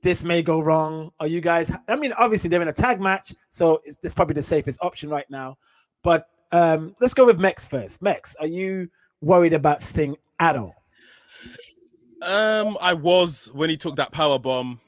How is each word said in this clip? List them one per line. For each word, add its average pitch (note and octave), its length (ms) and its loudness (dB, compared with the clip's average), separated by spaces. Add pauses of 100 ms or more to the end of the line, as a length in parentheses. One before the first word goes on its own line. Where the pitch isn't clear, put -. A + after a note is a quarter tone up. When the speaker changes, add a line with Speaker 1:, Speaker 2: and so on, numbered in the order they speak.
Speaker 1:
this F3+ 220 0
may E3+ 180 0
go D#3+ 180 0
wrong? D#3 600 -2
Are D#3 60 -4
you E3+ 140 -4
guys, E3 300 0 (180)
I A3+ 80 0
mean, C#4 180 -4
obviously G#3+ 340 0
they're F3 140 2
in E3 60 -2
a D3 40 -6
tag A3+ 280 0
match, F#3+ 340 -4 (160)
so D#3+ 340 2
it's, D3 180 -20
it's E3+ 120 -8
probably D#3+ 200 0
the D3 80 -4
safest C#3+ 400 -2
option F3 280 -8
right D3 200 -6
now. C3+ 280 -12 (440)
But, E3 260 2 (240)
um, E3 480 2
let's B3 140 2
go C4 120 8
with A3 120 6
Mex F#3+ 280 0
first. - 360 -8
Mex, - 340 -4
are D#3 100 -8
you F#3 420 -6 (320)
worried E3+ 320 6
about D3 280 2
Sting D3 360 -4 (220)
at E3 180 2
all? G#2 180 -10 (1500)
Speaker 2:
Um, G#3+ 600 0
I F3+ 140 2
was E3+ 580 2
when D3 160 -2
he D#3+ 80 -2
took D3 200 -8
that C#3 160 -4
power D3 260 2
bomb. B2 500 -4